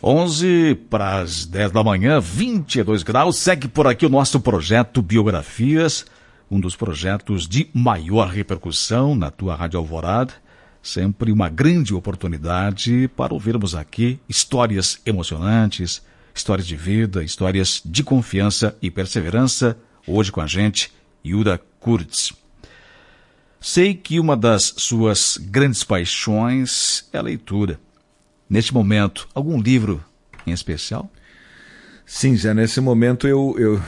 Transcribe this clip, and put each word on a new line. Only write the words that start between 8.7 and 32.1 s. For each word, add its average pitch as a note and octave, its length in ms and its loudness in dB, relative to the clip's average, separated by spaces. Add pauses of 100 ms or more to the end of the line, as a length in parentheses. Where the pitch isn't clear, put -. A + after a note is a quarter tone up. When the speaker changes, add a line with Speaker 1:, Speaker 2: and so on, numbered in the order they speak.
Speaker 1:
na D#2+ 140 0
tua F2+ 260 -6
Rádio E2+ 220 -4
Alvorada. E2+ 540 -2 (480)
Sempre G#2 520 -2
uma G2+ 160 2
grande B2 440 2
oportunidade F#2+ 1200 -2
para - 180 -4
ouvirmos G2+ 400 -2
aqui A#2 540 -4
histórias A2 760 -2
emocionantes, G2 960 0 (320)
histórias F#2+ 340 -2
de E2+ 100 -8
vida, F#2+ 480 0
histórias F#2+ 600 0
de G2+ 200 0
confiança G#2 760 0
e F#2+ 80 -4
perseverança. A2 880 0 (300)
Hoje G2+ 240 2
com - 100 -6
a D#2 60 -4
gente, F#2+ 460 0 (340)
Yura G2 340 0 (200)
Kurtz. G2+ 520 -2 (1300)
Sei F#3+ 340 2
que E3+ 260 -2
uma D3+ 160 2
das G#2+ 400 2
suas A2 600 0
grandes A2+ 460 0
paixões A2 1300 -2
é - 60 -4
a - 40 -4
leitura. G2+ 580 -4 (680)
Neste A2+ 240 0
momento, G#2 640 2
algum C#3+ 260 -2
livro G#2+ 400 2 (460)
em F2 60 -2
especial? F2 580 -8 (920)
Speaker 2:
Sim, C3 320 2